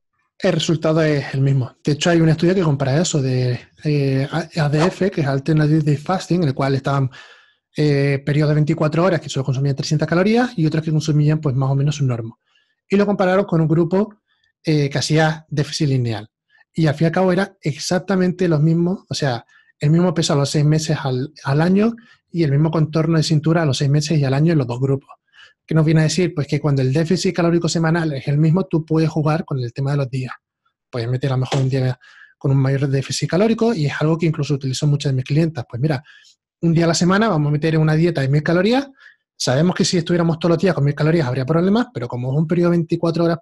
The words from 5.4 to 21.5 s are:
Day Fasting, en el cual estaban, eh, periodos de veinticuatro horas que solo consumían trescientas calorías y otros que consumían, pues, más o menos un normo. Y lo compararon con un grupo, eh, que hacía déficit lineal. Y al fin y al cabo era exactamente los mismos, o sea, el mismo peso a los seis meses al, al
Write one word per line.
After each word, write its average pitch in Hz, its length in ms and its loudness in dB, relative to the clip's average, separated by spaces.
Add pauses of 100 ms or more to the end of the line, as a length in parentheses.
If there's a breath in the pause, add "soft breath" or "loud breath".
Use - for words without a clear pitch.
Day 147 160 0
Fasting, 180 460 -2
en 147 60 0
el 131 60 -2
cual 139 200 0
estaban, 135 360 -2 (640 loud breath)
eh, 143 520 0
periodos 151 240 0
de 151 60 2
veinticuatro 156 480 0
horas 180 180 0
que 135 80 -12
solo 135 140 -4
consumían 135 300 -2
trescientas 156 340 -2
calorías 214 480 2
y 160 100 0
otros 156 180 -2
que 160 60 -4
consumían, 151 500 2
pues, 139 160 -2
más 135 140 0
o 135 40 0
menos 147 280 -2
un 131 60 0
normo. 113 300 -6 (500)
Y 196 80 0
lo 202 100 4
compararon 196 400 2
con 165 160 0
un 160 60 0
grupo, 175 480 0 (460)
eh, 147 280 0
que 147 80 -4
hacía 156 500 0
déficit 147 400 -2
lineal. 117 400 -2 (460 soft breath)
Y 160 140 2
al 143 60 2
fin 160 120 0
y - 20 2
al 160 40 0
cabo 185 200 2
era 196 300 -2
exactamente 180 840 -2
los 151 120 2
mismos, 170 480 0
o 139 60 -8
sea, 123 320 -4 (320 soft breath)
el 147 120 0
mismo 170 220 4
peso 165 220 0
a - 20 2
los 139 140 0
seis 151 160 0
meses 156 360 0
al, 131 300 -4 (120)
al 139 180 0